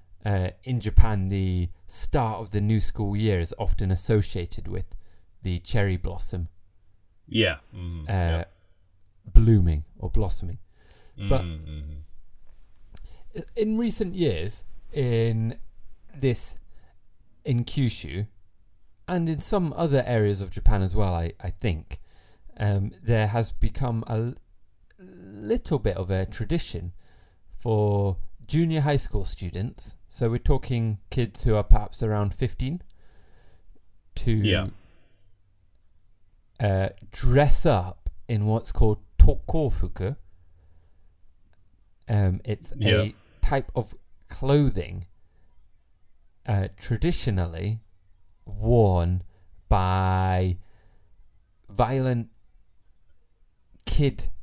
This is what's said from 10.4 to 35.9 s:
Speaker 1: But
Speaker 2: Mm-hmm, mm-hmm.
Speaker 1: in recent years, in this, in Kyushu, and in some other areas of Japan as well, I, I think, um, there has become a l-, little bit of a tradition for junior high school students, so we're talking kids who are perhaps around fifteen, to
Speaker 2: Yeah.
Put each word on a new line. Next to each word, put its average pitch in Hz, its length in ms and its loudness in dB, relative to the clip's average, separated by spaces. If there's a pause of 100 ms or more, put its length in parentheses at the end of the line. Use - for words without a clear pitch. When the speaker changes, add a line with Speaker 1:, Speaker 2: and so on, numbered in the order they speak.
Speaker 1:
But 101 260 0
Speaker 2:
Mm-hmm, 78 260 -10 (100)
mm-hmm. - 1600 -16 (160)
Speaker 1:
in 220 220 0
recent 214 360 -2
years, 110 500 -2 (280)
in 113 680 0 (540)
this, 131 440 -2 (880)
in 123 200 0
Kyushu, 107 640 -4 (800)
and 175 220 -2
in 151 100 -4
some 170 340 -2
other 139 320 0
areas 104 360 0
of 95 100 -10
Japan 98 320 4
as 92 120 -2
well, 95 200 2
I, 85 240 -4
I 90 100 -8
think, - 500 -6 (580)
um, 101 340 0 (100)
there 113 260 2
has 110 240 -2
become 117 560 0
a 117 100 -4
l-, 117 160 -4 (680)
little 185 800 -4
bit 104 180 0
of 90 140 -4
a 95 140 0
tradition 90 680 -4 (680)
for 104 580 0 (280)
junior 160 360 0
high 143 160 2
school - 280 -2
students, - 720 -8 (120)
so - 220 -2
we're 120 100 0
talking 117 600 2 (100)
kids - 340 -4
who 110 120 4
are 104 80 2
perhaps - 400 6
around 104 300 0
fifteen, 135 480 -4 (1300)
to 117 160 0
Speaker 2:
Yeah. 101 380 0 (1900)